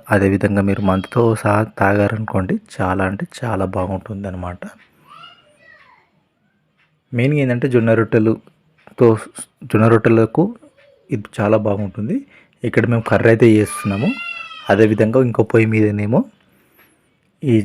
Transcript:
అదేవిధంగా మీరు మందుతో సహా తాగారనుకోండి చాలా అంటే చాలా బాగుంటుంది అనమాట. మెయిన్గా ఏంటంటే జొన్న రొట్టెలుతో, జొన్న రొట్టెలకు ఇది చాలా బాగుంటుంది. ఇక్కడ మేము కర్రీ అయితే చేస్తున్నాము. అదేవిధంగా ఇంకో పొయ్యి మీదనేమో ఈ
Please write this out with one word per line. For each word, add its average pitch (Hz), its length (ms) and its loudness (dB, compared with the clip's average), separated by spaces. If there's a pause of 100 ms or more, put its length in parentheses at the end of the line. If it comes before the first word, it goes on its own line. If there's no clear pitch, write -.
అదేవిధంగా 101 520 0
మీరు 98 200 -2
మందుతో 101 540 0
సహా 104 280 0
తాగారనుకోండి 104 960 -2 (220)
చాలా 92 240 -2
అంటే 101 200 -6 (180)
చాలా 98 220 -4
బాగుంటుంది 95 600 -8
అనమాట. 90 320 -12 (2500)
మెయిన్గా 143 280 0
ఏంటంటే 127 280 -2
జొన్న 113 240 2
రొట్టెలుతో, 110 1200 0 (460)
జొన్న 113 240 2
రొట్టెలకు 117 680 2 (560)
ఇది 113 120 -6 (160)
చాలా 110 180 2
బాగుంటుంది. 104 580 -4 (480)
ఇక్కడ 113 220 0
మేము 117 160 0
కర్రీ 113 280 2
అయితే 113 180 6 (100)
చేస్తున్నాము. 104 520 -2 (600)
అదేవిధంగా 110 520 2
ఇంకో 120 220 0
పొయ్యి 110 300 2
మీదనేమో 107 480 0 (1200)
ఈ 123 220 2